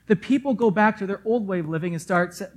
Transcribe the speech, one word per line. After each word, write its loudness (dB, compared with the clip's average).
the 4
people 0
go 2
back 2
to -8
their -6
old 0
way -2
of -4
living -4
and -6
start 0
se-, -12